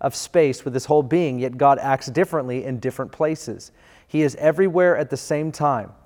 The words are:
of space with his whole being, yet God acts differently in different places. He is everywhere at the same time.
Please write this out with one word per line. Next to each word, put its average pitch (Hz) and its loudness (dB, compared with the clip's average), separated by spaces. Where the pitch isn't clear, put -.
of 135 -2
space 147 0
with 131 -6
his 131 -2
whole 151 4
being, 139 0
yet 127 -6
God 139 6
acts 135 -2
differently 131 -2
in 127 -6
different 127 -6
places. 151 -6
He 151 0
is 143 2
everywhere 175 2
at 143 -4
the 135 -6
same 156 -4
time. 123 -2